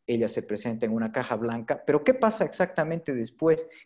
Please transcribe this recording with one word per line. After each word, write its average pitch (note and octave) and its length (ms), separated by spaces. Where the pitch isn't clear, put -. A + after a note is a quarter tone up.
ella A#2 240
se - 140
presenta A2 420
en A2 80
una A2+ 180
caja B2 240
blanca, A#2 500
pero D3 180
¿qué B3+ 100
pasa A3 320
exactamente E3 680
después D#3 500